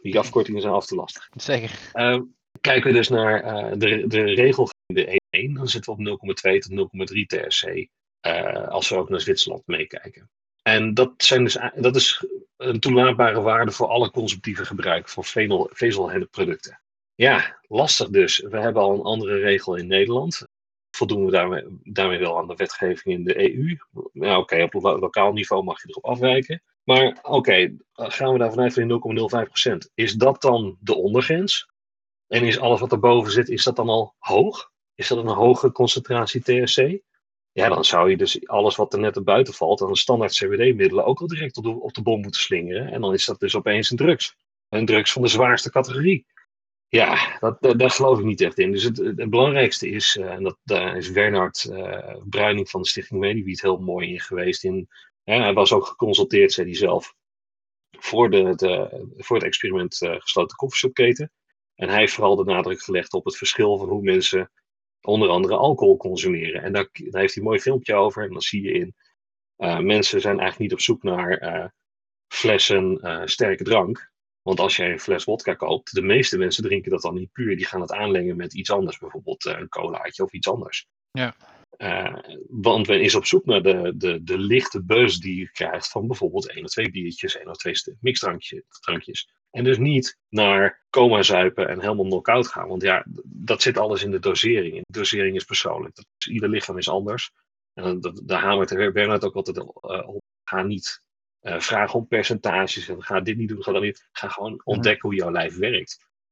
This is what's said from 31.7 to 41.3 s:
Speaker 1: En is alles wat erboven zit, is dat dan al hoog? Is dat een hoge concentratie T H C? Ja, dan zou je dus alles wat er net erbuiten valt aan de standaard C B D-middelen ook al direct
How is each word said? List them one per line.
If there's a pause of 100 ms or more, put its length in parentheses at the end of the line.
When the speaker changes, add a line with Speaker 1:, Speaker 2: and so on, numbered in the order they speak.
Speaker 1:
En
is
alles
wat
erboven
zit,
is
dat
dan
al
hoog? (240)
Is
dat
een
hoge
concentratie
T
H
C? (520)
Ja,
dan
zou
je
dus
alles
wat
er
net
erbuiten
valt
aan
de
standaard
C
B
D-middelen
ook
al
direct